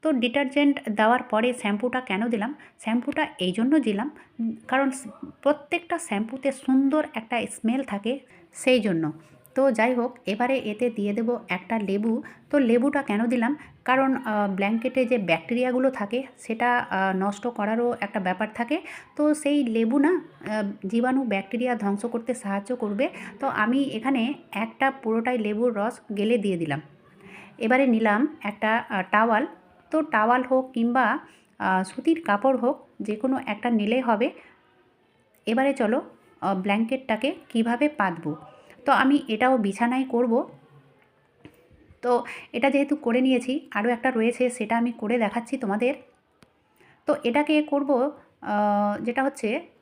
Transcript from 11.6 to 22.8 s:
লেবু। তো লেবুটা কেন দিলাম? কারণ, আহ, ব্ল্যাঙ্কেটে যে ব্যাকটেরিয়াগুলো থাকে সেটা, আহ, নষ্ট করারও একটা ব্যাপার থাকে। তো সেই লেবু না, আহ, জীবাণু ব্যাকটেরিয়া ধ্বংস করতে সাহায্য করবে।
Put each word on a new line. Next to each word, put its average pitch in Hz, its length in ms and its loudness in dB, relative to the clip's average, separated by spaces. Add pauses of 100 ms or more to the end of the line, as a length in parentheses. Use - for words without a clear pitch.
লেবু। 208 440 -2 (280)
তো 294 80 2
লেবুটা 269 440 2
কেন 220 240 0
দিলাম? 240 300 0 (280)
কারণ, 262 320 2
আহ, 208 380 -2
ব্ল্যাঙ্কেটে 226 500 0
যে 240 140 0
ব্যাকটেরিয়াগুলো 240 720 0
থাকে 233 320 -4 (160)
সেটা, 240 400 0
আহ, 190 380 -2
নষ্ট 202 300 -2
করারও 233 540 -2
একটা 202 200 -4
ব্যাপার 185 340 -2
থাকে। 285 260 -2 (360)
তো 302 180 2
সেই 294 300 0
লেবু 226 340 2
না, 285 100 4
আহ, 214 800 -4
জীবাণু 254 360 2
ব্যাকটেরিয়া 233 500 -2
ধ্বংস 202 320 -2
করতে 233 280 -4
সাহায্য 202 420 -6
করবে। 220 320 -2 (320)